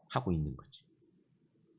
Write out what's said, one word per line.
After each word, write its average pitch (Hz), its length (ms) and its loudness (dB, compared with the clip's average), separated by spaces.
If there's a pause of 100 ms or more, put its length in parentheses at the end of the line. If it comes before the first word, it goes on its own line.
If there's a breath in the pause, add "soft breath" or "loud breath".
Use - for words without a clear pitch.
하고 127 240 2
있는 73 240 0
거죠. - 280 -20 (960)